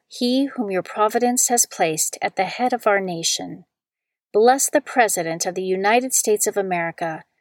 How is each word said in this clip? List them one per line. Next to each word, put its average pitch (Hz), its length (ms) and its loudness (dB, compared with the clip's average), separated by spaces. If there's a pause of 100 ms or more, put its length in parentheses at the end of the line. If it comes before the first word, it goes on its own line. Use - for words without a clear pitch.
he 254 400 0
whom 220 240 -6
your 180 120 -2
providence 233 680 0
has 240 180 2
placed 160 560 -2
at 202 140 -4
the 190 80 2
head 247 280 -2
of 240 140 -2
our 202 140 4
nation. 175 640 -6 (680)
Bless 247 380 4
the 302 100 2
President 170 640 0
of 185 120 -4
the 185 80 -4
United 202 500 2
States 214 320 2
of 208 100 -2
America, 170 680 -4 (160)